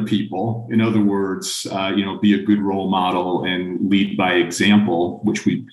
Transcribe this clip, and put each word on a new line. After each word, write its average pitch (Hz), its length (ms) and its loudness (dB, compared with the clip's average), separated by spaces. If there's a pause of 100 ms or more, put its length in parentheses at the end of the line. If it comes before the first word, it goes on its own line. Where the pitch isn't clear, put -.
people. 107 680 -4
In 110 100 2
other 110 220 2
words, 98 680 -2
uh, 95 240 -2
you 101 100 2
know, 95 140 -6
be 104 140 4
a 101 100 2
good 104 180 2
role 98 280 -2
model 90 560 0
and 90 460 -4
lead 98 260 2
by 92 160 0
example, - 920 2
which - 220 -2
we've, 87 280 -2